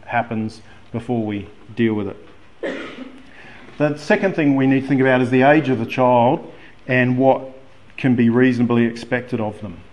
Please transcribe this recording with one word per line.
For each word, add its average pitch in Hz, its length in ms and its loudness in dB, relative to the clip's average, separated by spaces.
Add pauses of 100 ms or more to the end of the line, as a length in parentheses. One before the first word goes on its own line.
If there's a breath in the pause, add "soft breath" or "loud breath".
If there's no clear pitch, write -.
happens 110 560 -6 (320 soft breath)
before 117 320 -4
we 101 240 -6 (260)
deal 113 200 0
with 101 140 -4
it. - 1000 -14 (680 loud breath)
The 147 180 -2
second 196 400 -2
thing 143 200 2
we 135 100 2
need 135 160 2
to 135 60 -8
think 139 120 2
about 127 220 4
is 120 80 -2
the 127 120 4
age 143 260 4
of 127 100 0
the 110 80 -4
child 123 680 0 (340 loud breath)
and 127 300 0
what 131 360 2 (440)
can 127 180 2
be 117 140 4
reasonably 120 560 2
expected 120 560 -6
of 104 220 -8
them. 92 180 -14 (120)